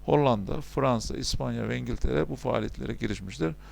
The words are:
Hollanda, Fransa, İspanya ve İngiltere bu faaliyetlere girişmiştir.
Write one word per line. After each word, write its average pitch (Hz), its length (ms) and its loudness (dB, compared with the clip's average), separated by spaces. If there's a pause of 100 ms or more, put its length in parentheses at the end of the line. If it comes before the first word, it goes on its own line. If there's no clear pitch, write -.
Hollanda, 143 560 4
Fransa, 131 560 0
İspanya 120 520 -2
ve 123 100 -2
İngiltere 123 500 2
bu 147 80 -4
faaliyetlere 117 560 -2
girişmiştir. 113 640 -2 (180)